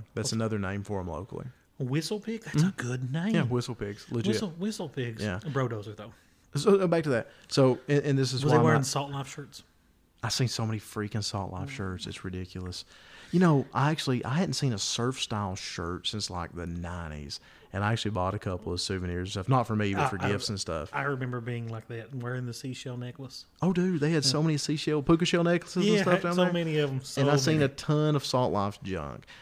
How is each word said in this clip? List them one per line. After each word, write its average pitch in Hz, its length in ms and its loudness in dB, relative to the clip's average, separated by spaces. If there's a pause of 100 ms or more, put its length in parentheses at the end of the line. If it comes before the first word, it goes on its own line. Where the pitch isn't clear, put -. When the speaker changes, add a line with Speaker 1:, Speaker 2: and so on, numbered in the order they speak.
(140)
Speaker 1:
That's 110 140 -2
Speaker 2:
Whistle 113 100 -2
Speaker 1:
another 110 220 0
name 98 240 -4
for 98 160 -4
'em 90 80 -4
locally. 82 400 -8 (320)
Speaker 2:
Whistle 156 400 -2
pig? 220 240 -8
That's 151 200 2
a 185 40 6
Speaker 1:
Mm-hmm. 156 200 -4
Speaker 2:
good 123 240 -4
name. 175 240 0
Speaker 1:
Yeah, 156 80 4
whistle 120 320 -2
pigs. 104 360 -8
Legit. 113 220 0
Speaker 2:
Whistle, 185 240 0
whistle 196 320 -4
pigs. 120 340 -6
Speaker 1:
Yeah. 98 140 -2
Speaker 2:
A 151 120 -8
brodozer, 113 460 -2
though. 107 180 -14 (420)
Speaker 1:
So, 196 240 6
uh, 185 80 2
back 170 160 2
to 151 60 0
that. 117 200 2 (200)
So, 131 380 6
and, 147 160 4
and 139 160 2
this 131 140 2
is 127 100 -2
Speaker 2:
Was 147 100 6
Speaker 1:
why 156 60 8
Speaker 2:
he 156 60 6
wearing 151 140 6
Speaker 1:
my 135 40 2
Speaker 2:
Salt 139 280 -4
Life 139 160 -6
shirts? - 360 -16 (600)
Speaker 1:
I've 113 100 -2
seen 131 140 2
so 117 180 -2
many 110 140 -2
freaking 104 440 -6
Salt 95 300 -4
Life 92 160 -6
Speaker 2:
Mm. - 40 -10
Speaker 1:
shirts. 92 340 -6
It's - 160 -10
ridiculous. 90 600 -8 (480)
You 170 80 4
know, 156 340 6
I 139 180 4
actually, 131 340 0
I - 100 -2
hadn't 151 180 0
seen 131 200 0
a 98 60 -4
surf 123 420 -2
style 101 340 -4
shirt 87 520 -6
since, 104 240 -4
like, 87 240 -6
the 87 100 -6
nineties. 85 760 -8 (340)
And 98 100 -2
I 104 80 2
actually 110 200 0
bought 95 220 0
a 107 60 -4
couple 90 320 -4
of 90 80 -2
souvenirs 90 480 -2
and 104 40 -8
stuff. 101 180 -4
Not 127 180 4
for 110 80 -2
me, 104 180 2
but 98 100 0
Speaker 2:
I, 139 40 2
Speaker 1:
for 101 140 -4
Speaker 2:
I, - 100 0
Speaker 1:
gifts 101 160 -2
and 101 100 -4
stuff. 82 360 -6
Speaker 2:
I 143 100 -2
remember 127 380 -4
being 117 260 -6
like 113 220 -10
that 117 220 -12
and 127 120 -8
wearing 123 220 -4
the 120 80 -8
seashell 127 420 -10
necklace. 123 500 -12 (160)
Speaker 1:
Oh, 185 120 4
dude, 180 260 2
they 147 120 4
had 151 120 4
so - 160 4
Speaker 2:
Yeah. 160 60 4
Speaker 1:
many 156 120 4
seashell, 151 460 0
puka 165 220 6
shell 170 180 4
necklaces 170 320 0 (100)
and - 0 -
Speaker 2:
Yeah, 208 160 6
Speaker 1:
stuff 185 200 4
down 175 140 0
Speaker 2:
so 180 100 6
Speaker 1:
there. 180 80 2
Speaker 2:
many 165 260 2
of 147 100 2
'em, 131 140 -2
so - 180 -2
Speaker 1:
And 139 80 6
I've 143 120 6
seen 156 180 4
Speaker 2:
many. 143 60 4
Speaker 1:
a 131 100 0
ton 151 400 2
of 135 100 0
Salt 123 280 2
Life 101 300 0
junk. 78 420 -6 (160)